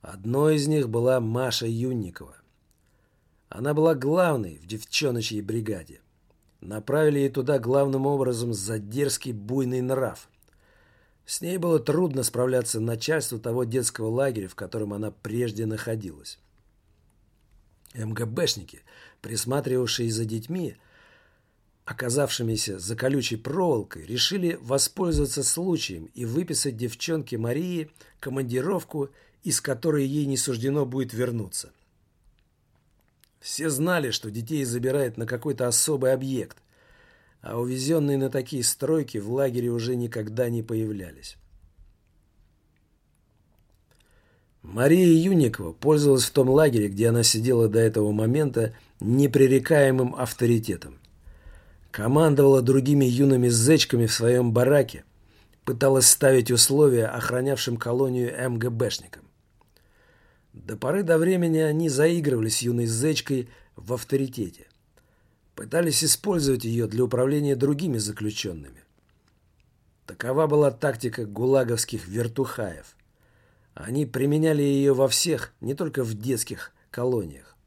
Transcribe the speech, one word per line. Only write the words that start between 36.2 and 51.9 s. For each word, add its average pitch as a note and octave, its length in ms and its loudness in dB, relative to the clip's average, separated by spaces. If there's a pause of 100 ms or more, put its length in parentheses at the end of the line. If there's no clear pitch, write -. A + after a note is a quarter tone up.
а A#2 180 -8
увезенные C#3 580 0
на C3+ 120 0
такие B2+ 340 -4
стройки D3 540 -2
в G#2 140 -6
лагере B2 380 -2
уже A#2+ 260 -2
никогда A#2+ 540 -4
не A#2 120 -4
появлялись. G#2+ 760 -8 (3250)
Мария D3+ 500 6
Юникова D#3+ 600 4
пользовалась C#3+ 520 4
в - 60 -6
том B2+ 180 4
лагере, C3 380 4
где G2+ 220 2
она A#2 140 4
сидела A#2 440 2
до G#2+ 120 2
этого G#2+ 320 2
момента, A2+ 640 0 (240)
непререкаемым C3 1120 4
авторитетом. A#2+ 880 0 (920)